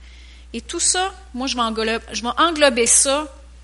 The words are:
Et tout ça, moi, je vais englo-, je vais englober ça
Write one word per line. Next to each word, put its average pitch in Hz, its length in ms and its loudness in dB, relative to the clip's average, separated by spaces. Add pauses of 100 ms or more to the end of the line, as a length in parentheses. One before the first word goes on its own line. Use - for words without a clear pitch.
(520)
Et 233 80 -8
tout 339 200 -8
ça, 370 320 0 (220)
moi, 247 140 -6
je 269 80 -4
vais 240 60 0
englo-, 220 380 -2 (120)
je 208 100 -6
vais 240 60 -4 (100)
englober 294 480 4
ça 285 400 2 (380)